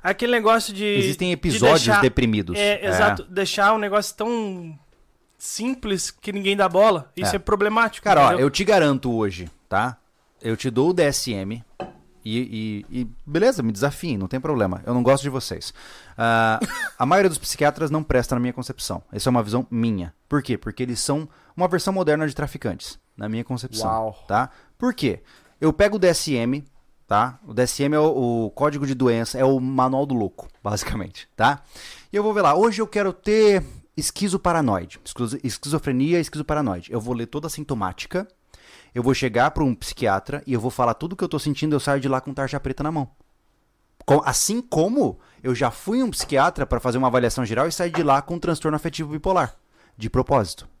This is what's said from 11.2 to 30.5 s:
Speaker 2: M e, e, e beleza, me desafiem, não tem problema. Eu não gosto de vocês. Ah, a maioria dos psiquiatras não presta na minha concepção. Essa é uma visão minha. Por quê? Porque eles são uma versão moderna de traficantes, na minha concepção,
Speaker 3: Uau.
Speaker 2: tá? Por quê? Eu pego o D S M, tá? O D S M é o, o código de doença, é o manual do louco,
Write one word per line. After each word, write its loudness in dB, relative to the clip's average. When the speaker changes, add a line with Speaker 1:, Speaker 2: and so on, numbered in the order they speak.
Speaker 2:
M -6
e, -4
e, -6
e -4
beleza, 2
me 0
desafiem, -2
não -4
tem -4
problema. 0
Eu -2
não 2
gosto 4
de -4
vocês. -8
Ah, 2
a 0
maioria 4
dos -4
psiquiatras -2
não 0
presta 0
na 0
minha -4
concepção. -8
Essa -2
é 4
uma 4
visão -2
minha. -2
Por 0
quê? -4
Porque -10
eles -4
são -4
uma 0
versão -2
moderna 2
de -4
traficantes, -8
na -8
minha -4
concepção, -6
Speaker 3:
Uau. -4
Speaker 2:
tá? 0
Por 0
quê? -2
Eu 4
pego 2
o -2
D 4
S 2
M, 0
tá? 0
O -16
D 0
S -2
M 2
é 2
o, 2
o -6
código -2
de -2
doença, 0
é 2
o 4
manual 0
do -2
louco, -4